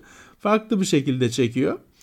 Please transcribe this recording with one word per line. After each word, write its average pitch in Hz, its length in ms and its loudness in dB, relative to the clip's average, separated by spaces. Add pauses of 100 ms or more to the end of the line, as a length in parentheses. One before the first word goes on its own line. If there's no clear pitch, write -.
(400)
farklı 214 420 0
bir 190 40 0
şekilde 131 440 0
çekiyor. 123 500 -2 (240)